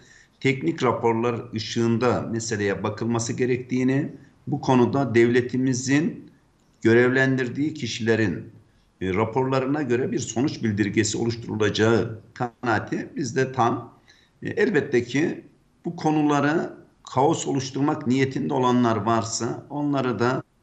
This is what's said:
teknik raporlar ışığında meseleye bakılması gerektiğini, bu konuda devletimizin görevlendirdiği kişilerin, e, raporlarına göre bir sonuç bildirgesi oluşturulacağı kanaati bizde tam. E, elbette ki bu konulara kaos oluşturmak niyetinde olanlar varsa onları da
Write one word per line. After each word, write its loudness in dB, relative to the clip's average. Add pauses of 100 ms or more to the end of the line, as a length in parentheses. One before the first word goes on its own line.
(400)
teknik -2
raporlar 0
ışığında 0
meseleye -4
bakılması -4
gerektiğini, -2 (340)
bu -4
konuda 2
devletimizin 2 (500)
görevlendirdiği 4
kişilerin, -2 (500)
e, -2
raporlarına 0
göre 0
bir -2
sonuç -4
bildirgesi 0
oluşturulacağı 0 (140)
kanaati -4
bizde -2
tam. 0 (480)
E, -8
elbette 2
ki -2 (420)
bu -6
konulara 2 (400)
kaos 2
oluşturmak -2
niyetinde 0
olanlar 2
varsa -2
onları -2
da 0 (200)